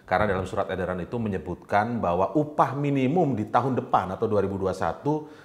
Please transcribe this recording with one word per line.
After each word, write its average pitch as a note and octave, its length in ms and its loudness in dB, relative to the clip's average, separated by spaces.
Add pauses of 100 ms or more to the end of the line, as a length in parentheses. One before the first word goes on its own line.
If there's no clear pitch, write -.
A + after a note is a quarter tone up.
Karena G2 240 2
dalam F#2 160 -2
surat F#2+ 240 -2
edaran F2+ 320 -4
itu A#2+ 160 -6
menyebutkan G2+ 800 -2
bahwa F2+ 320 2
upah D3+ 480 2
minimum C#3 560 2
di G#2+ 80 -2
tahun B2 320 2
depan F#2+ 400 0
atau - 80 -2
dua G#2 160 2
ribu F#2+ 160 0
dua F#2+ 160 0
puluh - 80 -6
satu D3 480 -2 (160)